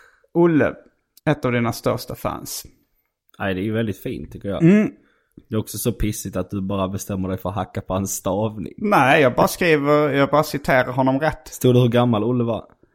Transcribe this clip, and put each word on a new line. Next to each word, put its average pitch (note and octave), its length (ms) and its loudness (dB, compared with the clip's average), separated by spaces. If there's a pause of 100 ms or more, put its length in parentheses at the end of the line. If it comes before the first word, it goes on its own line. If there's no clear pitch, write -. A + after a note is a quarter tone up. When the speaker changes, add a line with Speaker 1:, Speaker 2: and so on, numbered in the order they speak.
(340)
Speaker 1:
Olle, D#3 400 4 (520)
ett D3 180 0
av B2 80 0
dina A#2 200 0
största A#2 420 -4
fans. - 500 -10 (760)
Speaker 2:
Nej, G2 160 -2
det F2+ 60 -4
är G2+ 40 -2
ju G#2+ 80 -2
väldigt A2 300 -4
fint, F2 300 -10
tycker - 160 -12
jag. G2 140 0
Speaker 1:
Mm. G#3 280 6 (580)
Speaker 2:
Det A2+ 60 -8
är A2 40 0
också G#2+ 200 -6
så A#2 140 -2
pissigt G#2 440 -4
att F2+ 140 -6
du G#2 100 -6
bara F#2+ 280 -4
bestämmer F#2+ 400 -6
dig F#2 100 -4
för F2+ 100 -8
att F#2+ 60 -6
hacka G2+ 260 -6
på - 140 -8
hans G2 200 -4
stavning. G#2+ 640 -4
Speaker 1:
Nej, D#3 460 2
jag B2 120 4
bara F3+ 140 2
skriver, D3 640 2
jag C#3 200 2
bara D3+ 120 2
citerar C3 500 0
honom C3 280 0
rätt. - 280 -4
Speaker 2:
Stod B2+ 260 2
det B2 60 6
hur B2+ 80 4
gammal A#2 360 2
Olle A#2+ 200 -2
var? A2+ 200 -4 (300)